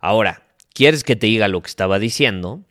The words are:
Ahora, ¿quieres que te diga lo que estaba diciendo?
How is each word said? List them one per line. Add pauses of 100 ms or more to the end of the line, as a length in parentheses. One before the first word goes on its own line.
Ahora, (240)
¿quieres
que
te
diga
lo
que
estaba
diciendo?